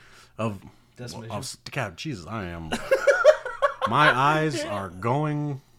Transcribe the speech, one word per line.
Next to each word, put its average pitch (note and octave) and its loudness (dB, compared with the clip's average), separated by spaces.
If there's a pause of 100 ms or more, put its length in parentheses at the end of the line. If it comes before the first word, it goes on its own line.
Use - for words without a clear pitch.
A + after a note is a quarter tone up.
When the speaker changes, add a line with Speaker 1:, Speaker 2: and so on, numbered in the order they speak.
(380)
Speaker 1:
of G#2+ -4 (380)
Speaker 2:
Decimation. A#2 -12
Speaker 1:
of G#2 -6
s-, - -10
decap-, G#2 -6
Jesus, F#2+ -8
I G#2+ -6
am. E2+ -8 (600)
Speaker 2:
<laughs> - 0
Speaker 1:
My C#3+ 6
eyes D3 2
are G2 -4
going. C#3+ -2 (180)